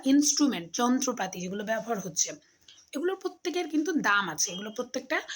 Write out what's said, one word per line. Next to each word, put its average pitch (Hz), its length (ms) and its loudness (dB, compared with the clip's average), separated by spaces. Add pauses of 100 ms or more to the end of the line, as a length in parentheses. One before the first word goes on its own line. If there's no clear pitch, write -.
ইনস্ট্রুমেন্ট, 269 680 4
যন্ত্রপাতি 240 680 0
যেগুলো 190 220 -6
ব্যবহার 220 360 -4
হচ্ছে, 165 320 -2 (640)
এগুলোর 349 200 -2
প্রত্যেকের 359 540 -6
কিন্তু 320 220 0
দাম 202 380 4
আছে। 156 220 0
এগুলো 202 200 -8
প্রত্যেকটা, 254 500 -2 (140)